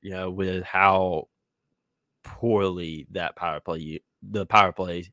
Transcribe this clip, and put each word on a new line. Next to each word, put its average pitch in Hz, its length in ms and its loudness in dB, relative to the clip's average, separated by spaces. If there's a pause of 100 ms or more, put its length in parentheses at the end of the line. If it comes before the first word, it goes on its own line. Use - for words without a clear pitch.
you 98 80 -12
know, 92 200 -6
with 92 340 -2
how 95 640 2 (960)
poorly 90 880 -2
that 85 240 -6
power 80 240 -4
play, 80 400 -8 (200)
the 101 260 -6
power 98 260 6
play 87 400 -6